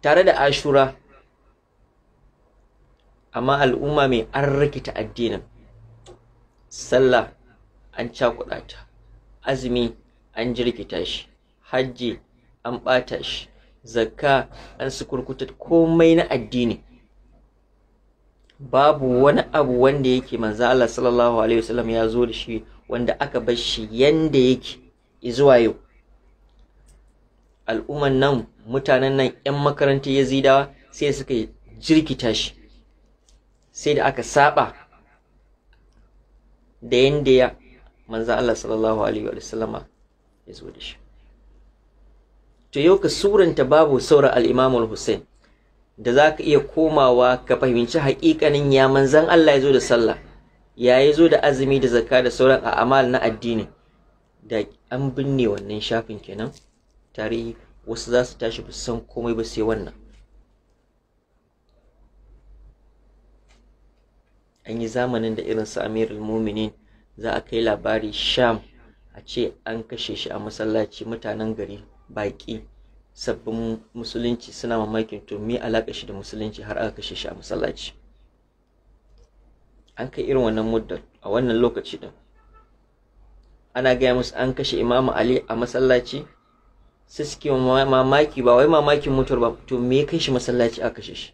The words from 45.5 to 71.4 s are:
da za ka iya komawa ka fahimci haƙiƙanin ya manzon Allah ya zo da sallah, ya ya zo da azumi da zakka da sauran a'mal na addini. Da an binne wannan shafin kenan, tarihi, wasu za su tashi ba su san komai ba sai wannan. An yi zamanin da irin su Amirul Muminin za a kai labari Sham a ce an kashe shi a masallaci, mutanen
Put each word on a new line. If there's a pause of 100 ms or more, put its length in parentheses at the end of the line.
da
za
ka
iya
komawa
ka
fahimci
haƙiƙanin
ya
manzon
Allah
ya
zo
da
sallah, (580)
ya
ya
zo
da
azumi
da
zakka
da
sauran
a'mal
na
addini. (800)
Da (280)
an
binne
wannan
shafin
kenan, (640)
tarihi, (320)
wasu
za
su
tashi
ba
su (140)
san
komai
ba
sai
wannan. (4000)
An
yi
zamanin
da
irin
su
Amirul
Muminin (440)
za
a
kai
labari
Sham (540)
a
ce (120)
an
kashe
shi
a
masallaci,
mutanen